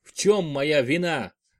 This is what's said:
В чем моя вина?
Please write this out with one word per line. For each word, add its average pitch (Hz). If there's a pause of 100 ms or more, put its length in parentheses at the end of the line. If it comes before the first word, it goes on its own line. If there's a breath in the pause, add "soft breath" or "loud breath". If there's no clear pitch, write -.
В -
чем 196
моя 147
вина? 143 (260)